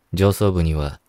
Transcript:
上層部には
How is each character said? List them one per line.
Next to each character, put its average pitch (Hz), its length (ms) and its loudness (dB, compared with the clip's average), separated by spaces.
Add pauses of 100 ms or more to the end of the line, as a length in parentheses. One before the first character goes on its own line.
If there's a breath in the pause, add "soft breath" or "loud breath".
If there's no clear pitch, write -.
(120)
上 98 200 2
層 101 200 0
部 90 100 0
に 80 120 0
は 73 340 -6